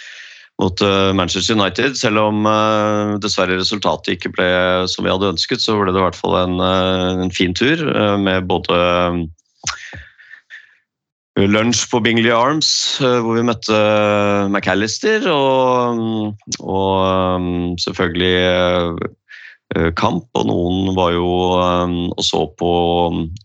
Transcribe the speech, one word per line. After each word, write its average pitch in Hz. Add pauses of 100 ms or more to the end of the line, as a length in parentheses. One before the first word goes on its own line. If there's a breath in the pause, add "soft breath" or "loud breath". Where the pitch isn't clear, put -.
(580 loud breath)
mot, 90
eh, 98
Manchester 95
United. 110
Selv 110
om, 107
eh, 107
dessverre 92
resultatet 92
ikke 90
ble 90
som 95
vi 90
hadde 95
ønsket, 113
så 110
ble 98
det 95
i 92
hvert 87
fall 92
en, 90
eh, 92
en 92
fin 90
tur, 135 (180)
eh, 104
med 92
både, 87 (2000 loud breath)
eh, 98
lunsj 110
på 120
Bingley 117
Arms, 139
eh, 123
hvor 113
vi 117
møtte 104
McAllister, 104
og, 123 (240)
og, 95 (120)
eh, 90
selvfølgelig, 90
eh, 90 (800 loud breath)
eh, 82
kamp, 90
og -
noen 92
var 90
jo, 87 (320)
eh, 87
og -
så - (160)
på 87 (720)